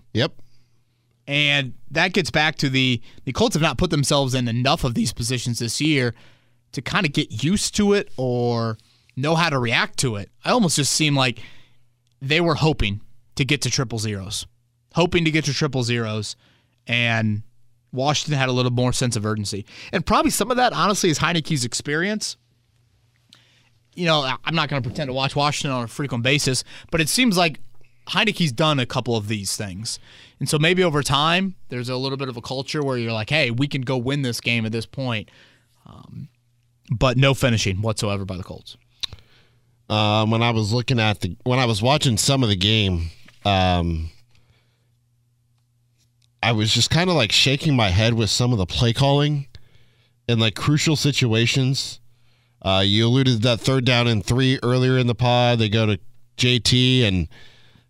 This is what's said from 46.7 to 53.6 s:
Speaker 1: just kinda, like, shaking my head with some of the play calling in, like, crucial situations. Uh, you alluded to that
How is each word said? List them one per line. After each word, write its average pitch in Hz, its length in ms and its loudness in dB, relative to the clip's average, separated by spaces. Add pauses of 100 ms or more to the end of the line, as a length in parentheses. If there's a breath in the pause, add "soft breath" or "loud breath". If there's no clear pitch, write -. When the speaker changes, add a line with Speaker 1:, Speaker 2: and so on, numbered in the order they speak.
Speaker 1:
just 120 160 2
kinda, 180 220 4
like, 123 180 2
shaking 139 460 2
my 107 140 4
head 110 240 4
with 110 160 2
some 123 220 2
of 117 60 2
the 90 80 0
play 117 260 0
calling 143 540 2 (800 soft breath)
in, 117 100 2
like, 110 160 2
crucial 151 420 0
situations. 131 1040 0 (640)
Uh, 95 240 2
you 110 200 2
alluded 131 280 4
to 107 60 0
that 117 200 0